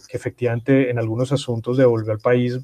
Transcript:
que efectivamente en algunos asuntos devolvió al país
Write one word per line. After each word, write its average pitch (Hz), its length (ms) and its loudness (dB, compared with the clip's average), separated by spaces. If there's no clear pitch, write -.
que - 100 -8
efectivamente 123 720 0
en 120 80 -2
algunos 117 340 -2
asuntos 123 460 -2
devolvió 113 360 2
al 107 60 -6
país 123 440 0